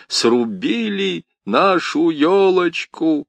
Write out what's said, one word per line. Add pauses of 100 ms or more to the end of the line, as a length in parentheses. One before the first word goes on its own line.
«Срубили (200)
нашу
ёлочку